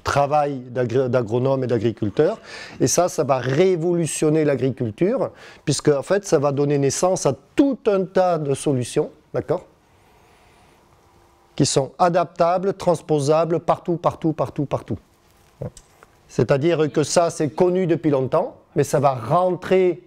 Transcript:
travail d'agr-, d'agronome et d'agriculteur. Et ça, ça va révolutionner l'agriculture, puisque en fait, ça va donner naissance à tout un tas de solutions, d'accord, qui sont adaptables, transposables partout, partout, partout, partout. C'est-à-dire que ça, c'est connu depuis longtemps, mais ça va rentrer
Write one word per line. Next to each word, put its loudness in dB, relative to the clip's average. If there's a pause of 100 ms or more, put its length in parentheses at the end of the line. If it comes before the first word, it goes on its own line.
travail 0 (100)
d'agr-, -2
d'agronome 0
et -4
d'agriculteur. 0 (400)
Et 0
ça, 2
ça -2
va 0
révolutionner 0
l'agriculture, -2 (340)
puisque -2
en 2
fait, -2
ça 2
va 2
donner 0
naissance 0
à 2 (220)
tout 2
un 2
tas 2
de -2
solutions, -2 (240)
d'accord, -4 (1900)
qui 2
sont -2
adaptables, 0
transposables 0
partout, -2
partout, -2
partout, -4
partout. -6 (1300)
C'est-à-dire 0
que 0
ça, 2
c'est -4
connu 0
depuis 0
longtemps, -2 (180)
mais 2
ça 0
va 2
rentrer 0